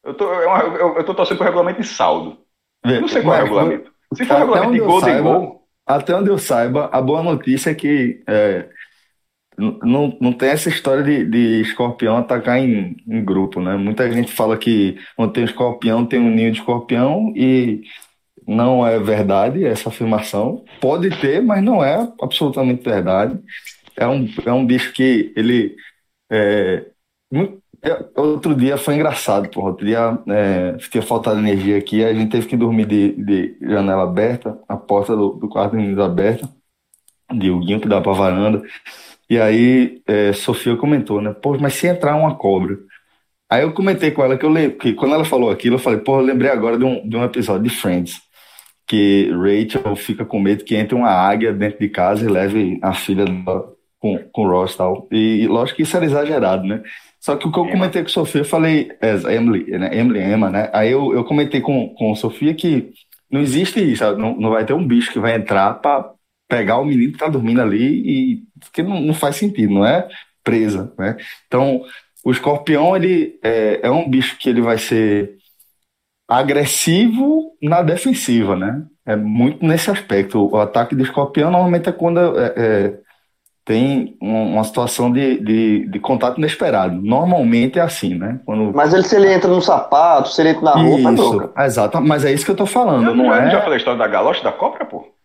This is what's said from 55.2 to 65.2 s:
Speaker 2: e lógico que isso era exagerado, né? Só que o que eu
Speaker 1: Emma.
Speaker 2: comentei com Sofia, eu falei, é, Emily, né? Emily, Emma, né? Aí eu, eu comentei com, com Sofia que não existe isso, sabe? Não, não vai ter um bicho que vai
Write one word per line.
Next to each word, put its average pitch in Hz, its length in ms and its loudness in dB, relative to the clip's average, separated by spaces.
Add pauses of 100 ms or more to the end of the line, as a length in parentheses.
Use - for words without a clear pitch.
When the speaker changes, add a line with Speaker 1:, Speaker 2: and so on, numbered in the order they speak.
Speaker 2:
e 113 40 0
lógico 117 300 -2
que 160 60 0
isso 151 140 -4
era 175 80 0
exagerado, 139 580 0
né? 104 180 -4 (380)
Só 143 160 -2
que 143 120 -6
o 156 40 -2
que - 60 -2
eu 175 60 0
Speaker 1:
Emma. 170 100 -4
Speaker 2:
comentei 185 300 0
com - 60 -8
Sofia, 151 320 -2
eu 147 40 -2
falei, 160 460 0 (100)
é, 110 120 2 (220)
Emily, 110 440 0
né? - 180 -4
Emily, 113 220 2
Emma, 98 320 0
né? 104 200 -2
Aí 110 200 2
eu, 135 200 0
eu 120 120 0
comentei 147 360 -2
com, 127 360 -2
com 107 180 -2
Sofia 135 400 -2
que 156 380 -2 (400)
não 139 100 0
existe 147 400 0
isso, 127 220 0
sabe? 104 180 0
Não, 113 160 -2
não 110 140 0
vai 110 120 0
ter 117 100 -2
um 170 120 0
bicho 120 260 2
que - 60 -6
vai 113 180 0